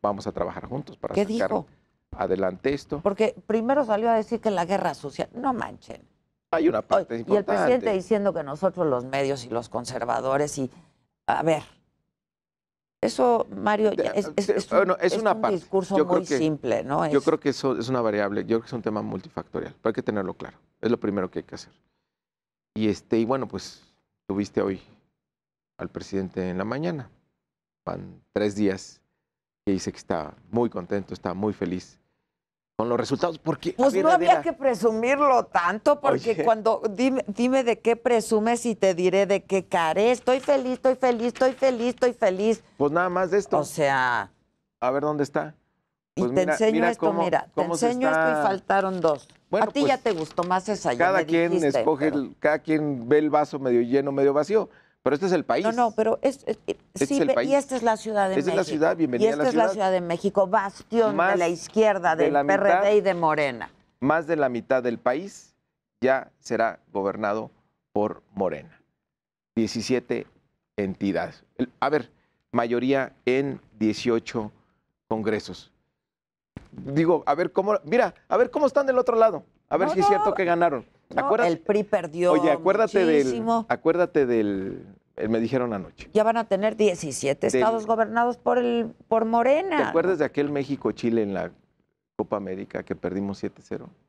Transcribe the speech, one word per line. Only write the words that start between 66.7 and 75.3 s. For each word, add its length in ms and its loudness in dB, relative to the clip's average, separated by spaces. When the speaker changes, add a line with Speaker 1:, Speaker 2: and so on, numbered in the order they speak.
Speaker 1:
gobernado 600 -4
por 300 -2
Morena. 480 -4
Diecisiete 720 -2
entidades. 640 -4
El, 120 -2
a 100 0
ver, 200 -2
mayoría 640 -2
en 340 -2
dieciocho 760 -2
congresos. 640 -4